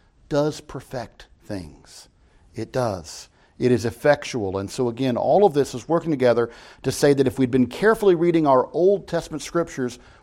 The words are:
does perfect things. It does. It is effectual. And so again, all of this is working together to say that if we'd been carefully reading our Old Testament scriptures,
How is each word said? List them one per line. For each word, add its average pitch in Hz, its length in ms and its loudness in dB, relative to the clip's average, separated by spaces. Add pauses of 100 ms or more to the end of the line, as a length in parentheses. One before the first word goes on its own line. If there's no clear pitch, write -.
(280)
does 147 320 -2
perfect - 680 -14 (160)
things. - 640 -14 (480)
It 110 160 -10
does. 107 560 -4 (280)
It 123 140 2
is 113 140 2
effectual. 117 720 -2
And 98 100 -6
so 123 200 -4
again, 123 280 -2
all 156 300 4
of 156 80 0
this 135 220 -2
is 117 120 -12
working 165 220 -2
together 120 400 2 (320)
to 131 80 -4
say 143 240 4
that 135 140 2
if 120 100 -4
we'd 127 140 0
been 127 160 4
carefully 202 480 2
reading 165 320 2
our 127 240 4
Old 190 340 2
Testament 156 380 -6
scriptures, 139 560 -4 (220)